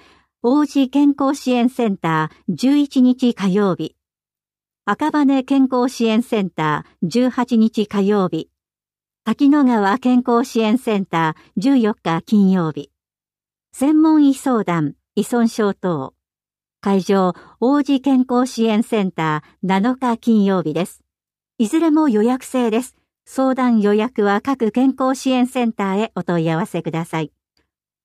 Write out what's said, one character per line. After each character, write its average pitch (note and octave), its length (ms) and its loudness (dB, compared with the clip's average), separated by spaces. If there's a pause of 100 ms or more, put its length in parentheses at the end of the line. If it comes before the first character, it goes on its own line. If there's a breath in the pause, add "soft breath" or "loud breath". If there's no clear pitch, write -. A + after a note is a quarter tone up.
(420 soft breath)
王 D4 240 2
子 C#4 220 -2
健 C#4+ 260 2
康 C#4+ 220 -2
支 B3+ 160 -4
援 B3 180 0
セ A#3 200 -2
ン G3 80 -4
タ D#3 340 -2 (180 soft breath)
ー、 F3 60 -2
十 C4+ 220 0
一 C#4 240 0
日 B3+ 320 2
火 G3 160 -2
曜 F#3+ 260 0
日。 D#3 200 -10 (920)
赤 D4+ 260 -2
羽 C#4 320 2
健 C4+ 260 2
康 B3 200 0
支 A#3 160 -4
援 A3 180 0
セ A3 180 -2
ン F#3 80 -4
タ D#3 360 -2 (180 soft breath)
ー、 F3 40 -4
十 B3 220 0
八 A#3+ 280 -2
日 A3 300 0
火 G3+ 140 -4
曜 G3 280 0
日。 D#3+ 200 -8 (760)
滝 C#4 240 0
野 D4 160 4
川 G#3+ 340 2
健 B3+ 260 2
康 A#3+ 180 0
支 A#3 180 -4
援 A3 160 0
セ G#3+ 200 -2
ン F#3+ 80 -2
タ E3 300 -2 (220 soft breath)
ー、 F#3 40 -4
十 C#4 160 2
四 G#3+ 160 2
日 E3 280 -4
金 G3+ 300 2
曜 E3+ 200 0
日。 C#3+ 180 -14 (840)
専 D#4 280 2
門 D#4 240 6
医 C4+ 80 4
相 B3 300 -2
談、 E3 320 -2 (200)
依 G#3 60 0
存 A#3 260 0
症 G#3 260 -2
等。 D#3 400 -6 (680)
会 G3 200 0
場、 F#3 320 0 (260 loud breath)
王 C#4 240 2
子 C#4 160 0
健 C4 280 2
康 B3 200 0
支 A#3 160 -4
援 A3 200 0
セ G#3+ 200 -2
ン F#3 80 -2
タ D#3 340 -4
ー、 - 220 -10
七 G3 300 0
日 A#3+ 200 -2
金 A3 280 2
曜 F#3+ 180 0
日 D#3 100 -6
で E3+ 120 -2
す。 - 160 -20 (560)
い G#3+ 100 0
ず D#4+ 140 0
れ E4 100 2
も D#4 160 2
予 G#3 160 2
約 B3+ 200 -2
制 A#3+ 280 -2
で A3+ 100 -2
す。 - 140 -16 (300)
相 C4 280 -2
談 B3 280 2
予 G#3 120 2
約 G#3+ 300 0
は G3+ 180 0
各 A#3+ 300 -2
健 C4 260 0
康 C4 160 0
支 C4 160 -4
援 B3+ 160 2
セ B3 200 -4
ン A3+ 80 -2
タ G3 180 -4
ー G3 80 -2
へ A3 160 -4
お F3+ 80 -6
問 E3+ 200 -2
い E3 60 0
合 D#3+ 80 -2
わ G3+ 80 -2
せ E3+ 160 -6
く E3 80 -8
だ E3 140 -6
さ E3 160 -6
い。 D3+ 120 -6 (720)